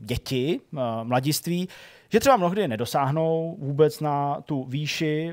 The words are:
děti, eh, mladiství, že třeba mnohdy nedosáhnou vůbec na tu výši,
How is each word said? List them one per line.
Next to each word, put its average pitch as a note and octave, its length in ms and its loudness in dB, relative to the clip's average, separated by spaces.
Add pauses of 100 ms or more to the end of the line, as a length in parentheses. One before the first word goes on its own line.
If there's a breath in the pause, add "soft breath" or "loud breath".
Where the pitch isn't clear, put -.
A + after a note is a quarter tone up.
děti, C3+ 600 -2 (140)
eh, D3+ 40 -6 (240)
mladiství, D3+ 640 0 (400 loud breath)
že A3 120 4
třeba B3+ 160 6
mnohdy F#3 320 2
nedosáhnou D#3+ 920 0
vůbec D3 400 2
na C#3+ 440 0
tu C3+ 200 -4
výši, D3+ 680 -2